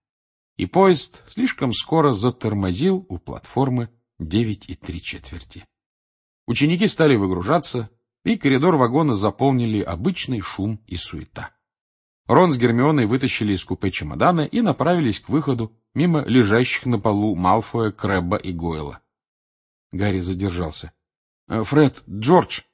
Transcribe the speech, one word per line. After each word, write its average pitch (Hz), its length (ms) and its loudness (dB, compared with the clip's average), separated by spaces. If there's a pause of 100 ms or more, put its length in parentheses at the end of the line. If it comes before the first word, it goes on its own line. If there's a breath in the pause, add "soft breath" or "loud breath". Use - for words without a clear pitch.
(580)
И 87 80 -2
поезд 180 600 2
слишком 208 460 -4
скоро 147 400 2
затормозил 110 960 -2
у 90 80 -10
платформы 123 720 -4 (300)
девять 104 500 -2
и 87 60 -10
три - 260 -12
четверти. - 640 -16 (800)
Ученики 160 400 2
стали 151 280 4
выгружаться, 101 720 -2 (340)
и 220 140 0
коридор 143 400 2
вагона 131 380 2
заполнили 110 640 0
обычный 123 580 -4
шум 104 480 -6
и 90 80 -10
суета. - 560 -12 (760)
Рон 165 240 6
с 131 60 0
Гермионой 123 480 2
вытащили 104 480 -2
из 92 120 -2
купе 95 260 -4
чемоданы 117 560 0
и - 140 -2
направились 160 580 0
к - 100 -20
выходу 127 460 -2 (180)
мимо 156 300 2
лежащих 120 640 2
на 120 140 0
полу 104 360 0
Малфоя, 107 560 0
Крэбба 95 460 -2
и 92 140 -6
Гойла. 80 500 -6 (920)
Гарри 95 300 -2
задержался. 87 680 -6 (560)
«Э, 110 160 -4
Фред, 139 460 4
Джордж, 117 520 2 (120)